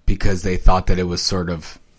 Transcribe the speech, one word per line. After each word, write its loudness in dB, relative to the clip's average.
because 2
they -2
thought 4
that 2
it -2
was -4
sort -4
of, -12